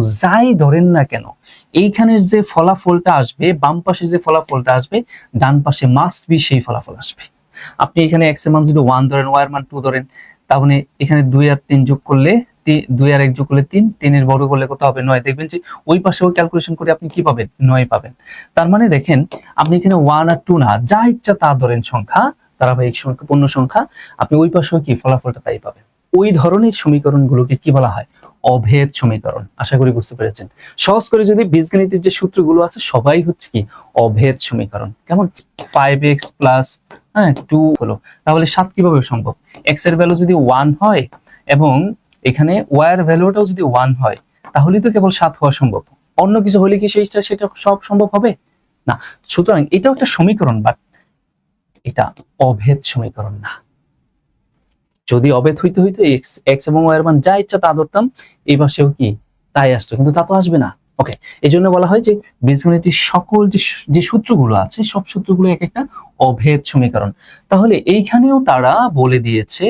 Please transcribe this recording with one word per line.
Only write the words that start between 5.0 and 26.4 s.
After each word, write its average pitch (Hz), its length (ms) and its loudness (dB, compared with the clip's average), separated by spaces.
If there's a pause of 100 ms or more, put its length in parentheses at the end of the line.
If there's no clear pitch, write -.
ডান 123 240 2
পাশে 143 240 -2 (120)
must 175 320 -2
be 165 100 2
সেই 135 220 -2
ফলাফল 113 420 -10
আসবে। - 200 -16 (540)
আপনি - 280 -4
এখানে 165 240 2
এক্স 147 160 -6
এর 156 80 0
মান 156 120 4
যদি 151 140 2
ওয়ান 127 280 2
ধরেন, 135 200 -2
ওয়াই 143 180 2
এর 139 40 -8
মান 143 200 -8
টু 143 120 -14
ধরেন, 131 220 -4 (440)
তার 139 120 2
মানে 139 160 4 (240)
এখানে 147 240 0
দুই 135 260 2
আর 143 180 0
তিন 139 180 2
যোগ 135 140 0 (100)
করলে 139 220 2 (340)
তি-, 151 260 0
দুই 135 220 2
আর 139 80 2
এক 135 120 2
যোগ 139 140 -6
করলে 139 160 2
তিন, 190 200 0 (160)
তিনের 143 260 2
বর্গ 135 220 2
করলে 135 200 -2
কত 131 160 -10
হবে? 131 180 0
নয়। 127 200 0
দেখবেন 135 260 -6
যে 170 100 -8 (280)
ওই 165 140 2
পাশেও 180 320 0
ক্যালকুলেশন 170 440 -2
করে 160 160 -6
আপনি 160 180 -4
কি 175 120 -6
পাবেন? 135 260 -2 (140)
নয় 131 240 2
পাবেন। 120 280 -6 (420)
তার 165 140 0
মানে 208 200 2
দেখেন, 147 300 0 (360)
আপনি 151 220 0
এখানে 190 180 0
ওয়ান 151 340 2
আর 165 180 0
টু 180 100 2
না, 127 120 2 (140)
যা 196 240 0
ইচ্ছা 233 260 0
তা 170 160 0 (120)
ধরেন 120 200 0
সংখ্যা, 113 420 -2 (360)
ধারাবাহিক 123 380 0
সংখ্যা, 131 300 -10
পূর্ণ 143 200 2
সংখ্যা, 135 340 -2 (360)
আপনি - 200 -4
ওই 160 120 2
পাশেও 165 360 0
কি 143 100 -2
ফলাফলটা 127 440 -2
তাই 113 200 -8
পাবেন। - 240 -16 (300)
ওই 190 180 4
ধরনের 180 400 2